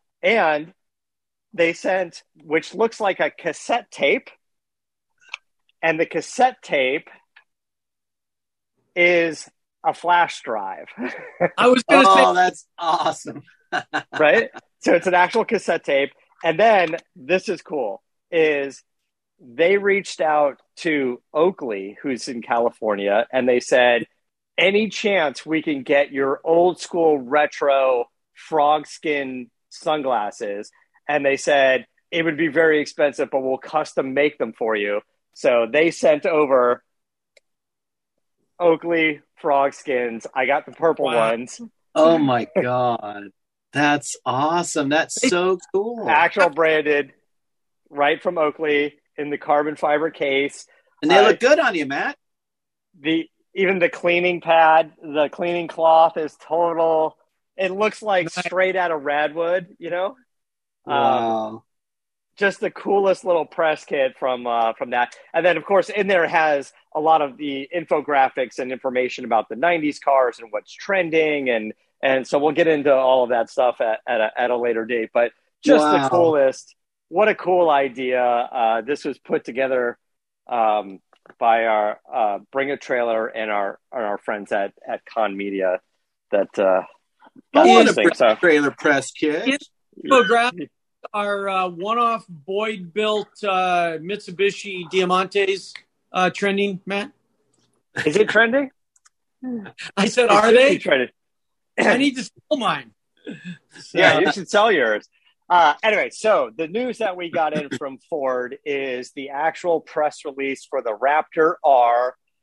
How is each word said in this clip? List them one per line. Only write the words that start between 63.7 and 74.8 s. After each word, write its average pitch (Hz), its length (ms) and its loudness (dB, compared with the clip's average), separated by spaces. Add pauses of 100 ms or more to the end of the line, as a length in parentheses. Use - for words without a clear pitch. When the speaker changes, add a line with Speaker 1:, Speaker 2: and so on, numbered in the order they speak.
Speaker 1:
kit 135 340 -2
from, 127 260 -4
uh, 117 280 0
from 123 180 -8
that. 123 240 -2 (180)
And 165 120 0
then, 170 120 4
of 156 80 -10
course, 196 240 0
in 202 180 -2
there 180 200 2
has 156 440 0 (240)
a 156 40 -4
lot 156 240 4
of 135 140 -8
the 139 380 -8
infographics 143 840 -2
and 127 120 -6
information 127 540 -4
about 110 240 -2
the 113 60 -10
nineties 151 440 -2
cars 131 400 2
and 113 120 -18
what's 104 220 -10
trending. 156 760 -2
And, 110 240 -2 (280)
and 131 260 0
so 156 120 -2
we'll 151 120 2
get 160 160 2
into 147 260 2
all 131 300 4
of 117 60 -2
that 123 200 0
stuff 127 320 0
at, 110 260 -2
at 120 140 0
a, 110 180 0
at 123 120 0
a 123 60 0
later 117 280 -2